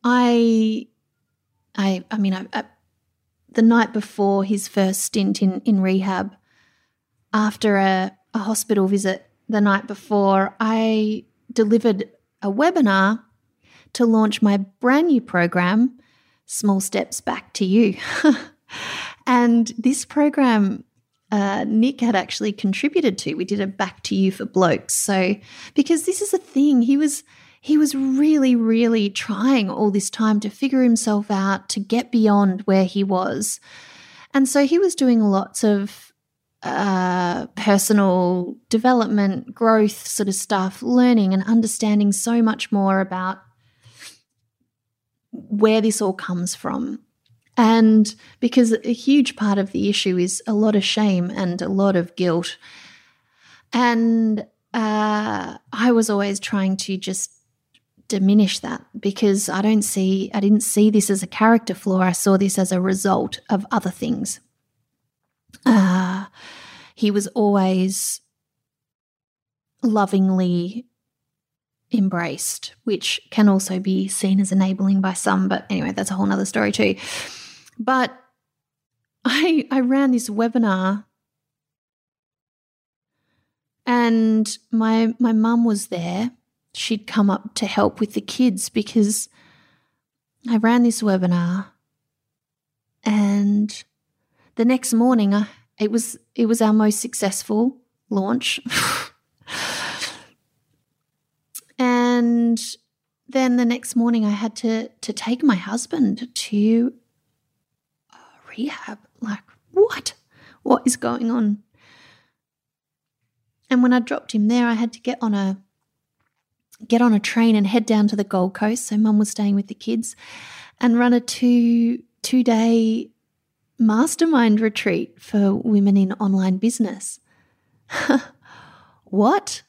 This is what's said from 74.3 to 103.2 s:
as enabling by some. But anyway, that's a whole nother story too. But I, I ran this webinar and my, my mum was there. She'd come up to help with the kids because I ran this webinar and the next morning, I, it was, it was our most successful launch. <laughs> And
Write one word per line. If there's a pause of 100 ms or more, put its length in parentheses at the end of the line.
as
enabling
by
some.
But
anyway,
that's
a
whole
nother
story
too. (840)
But (1080)
I,
I
ran
this
webinar (2750)
and (140)
my,
my
mum
was
there. (420)
She'd
come
up
to
help
with
the
kids
because (1200)
I
ran
this
webinar (1400)
and (720)
the
next
morning,
I, (300)
it
was, (180)
it
was
our
most
successful (320)
launch.
<laughs> (3250)
And (680)